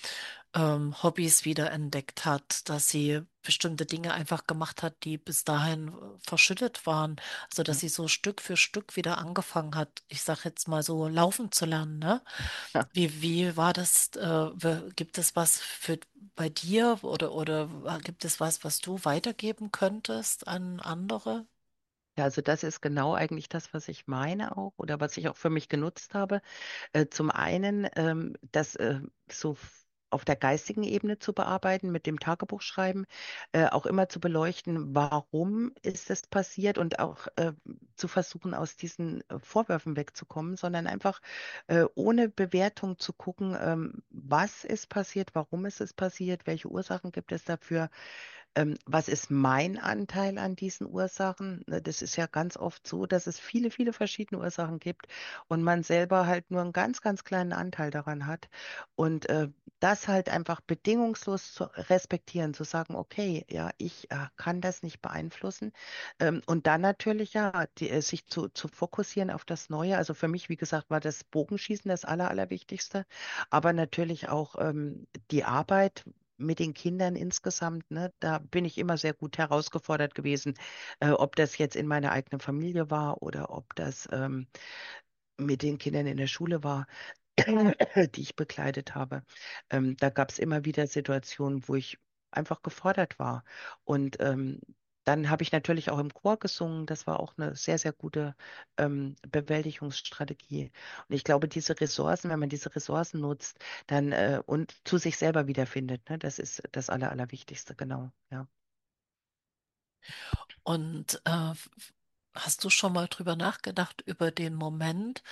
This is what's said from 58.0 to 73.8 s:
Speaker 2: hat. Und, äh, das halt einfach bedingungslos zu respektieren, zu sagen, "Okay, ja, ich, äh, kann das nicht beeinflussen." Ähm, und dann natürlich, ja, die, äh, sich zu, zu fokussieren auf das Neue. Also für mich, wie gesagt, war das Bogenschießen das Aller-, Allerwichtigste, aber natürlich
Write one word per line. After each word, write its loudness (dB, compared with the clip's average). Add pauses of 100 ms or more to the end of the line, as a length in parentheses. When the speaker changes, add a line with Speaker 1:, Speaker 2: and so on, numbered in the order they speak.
Speaker 2:
hat. -6 (460)
Und, 2
äh, 4 (300)
das 4
halt 4
einfach -2
bedingungslos 0
zu -4
respektieren, 0
zu -6
sagen, -4
"Okay, -4
ja, -2
ich, -8
äh, -4 (100)
kann -2
das -2
nicht -10
beeinflussen." -6 (460)
Ähm, 4
und 2
dann 6
natürlich, 2
ja, 2 (120)
die, -2
äh, 2
sich -4
zu, -4
zu -8
fokussieren -2
auf -6
das -8
Neue. 0
Also -2
für 0
mich, -4
wie -4
gesagt, -2
war 2
das -4
Bogenschießen -2
das 0
Aller-, 0
Allerwichtigste, -4 (460)
aber 4
natürlich -2